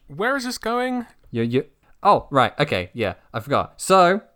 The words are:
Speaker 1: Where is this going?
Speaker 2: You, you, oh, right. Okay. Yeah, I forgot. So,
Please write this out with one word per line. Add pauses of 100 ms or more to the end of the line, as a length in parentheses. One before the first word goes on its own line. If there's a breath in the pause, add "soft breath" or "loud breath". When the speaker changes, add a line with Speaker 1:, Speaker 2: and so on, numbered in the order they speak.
Speaker 1:
Where
is
this
going? (260)
Speaker 2:
You,
you, (380)
oh,
right.
Okay.
Yeah, (180 soft breath)
I
forgot.
So, (140)